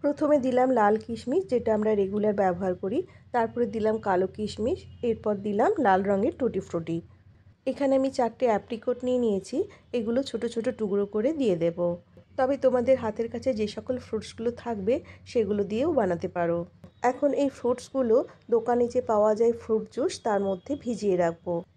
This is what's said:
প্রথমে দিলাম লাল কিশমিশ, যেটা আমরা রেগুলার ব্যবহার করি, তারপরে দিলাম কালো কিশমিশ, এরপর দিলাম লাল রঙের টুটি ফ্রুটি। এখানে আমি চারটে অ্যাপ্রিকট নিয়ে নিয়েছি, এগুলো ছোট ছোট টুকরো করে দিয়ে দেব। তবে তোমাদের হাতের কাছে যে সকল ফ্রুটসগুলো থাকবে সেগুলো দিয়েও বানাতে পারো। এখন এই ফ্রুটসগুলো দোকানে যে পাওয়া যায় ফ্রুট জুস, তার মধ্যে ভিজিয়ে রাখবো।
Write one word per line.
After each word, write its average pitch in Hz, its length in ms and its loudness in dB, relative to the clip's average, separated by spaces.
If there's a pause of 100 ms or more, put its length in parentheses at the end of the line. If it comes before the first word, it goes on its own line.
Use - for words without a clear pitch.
প্রথমে 294 340 2 (100)
দিলাম 254 220 4 (100)
লাল 208 160 6 (100)
কিশমিশ, 240 380 -2 (100)
যেটা 233 240 0
আমরা 214 240 2
রেগুলার 208 420 0
ব্যবহার 185 400 0
করি, 202 160 -2 (340)
তারপরে 233 320 0 (100)
দিলাম 214 220 0 (100)
কালো 185 200 2 (100)
কিশমিশ, 214 420 -4 (240)
এরপর 220 320 -2 (120)
দিলাম 214 240 2 (140)
লাল 190 160 6 (100)
রঙের 202 300 2
টুটি 214 200 -2
ফ্রুটি। 170 380 -6 (680)
এখানে 269 320 0
আমি 269 200 0
চারটে 233 280 0
অ্যাপ্রিকট 226 500 -2 (100)
নিয়ে 247 180 2
নিয়েছি, 202 320 -2 (360)
এগুলো 233 300 0
ছোট 226 200 -6 (120)
ছোট 226 120 -4 (120)
টুকরো 202 280 0
করে 214 260 0
দিয়ে 247 240 0
দেব। 165 220 -2 (600)
তবে 262 160 2 (100)
তোমাদের 254 380 4
হাতের 226 320 -4
কাছে 240 240 -2
যে 214 80 0 (100)
সকল 247 220 -6
ফ্রুটসগুলো 226 520 -6 (120)
থাকবে 220 320 -2 (360)
সেগুলো 208 340 0
দিয়েও 226 340 0
বানাতে 180 380 0
পারো। 170 220 0 (520)
এখন 269 200 2 (120)
এই 277 140 2
ফ্রুটসগুলো 247 600 0 (380)
দোকানে 240 300 2 (100)
যে 254 60 2 (100)
পাওয়া 214 300 4
যায় 233 200 4
ফ্রুট 220 240 -2 (100)
জুস, 294 180 0 (140)
তার 202 220 2
মধ্যে 190 240 -4 (120)
ভিজিয়ে 202 400 0
রাখবো। 170 300 -2 (220)